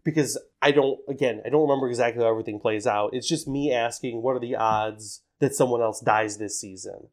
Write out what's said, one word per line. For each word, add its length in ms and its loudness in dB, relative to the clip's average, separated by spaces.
because 360 0
I 80 6
don't, 280 4
again, 340 -2
I 60 -6
don't 100 4
remember 300 2
exactly 340 0
how 60 4
everything 280 -2
plays 280 0
out. 260 2
It's 160 -6
just 180 -2
me 240 -2
asking, 520 -2
"What 120 0
are 60 -2
the 160 -4
odds 640 -2
that 140 2
someone 280 2
else 180 -2
dies 380 0
this 200 -6
season?" 540 -14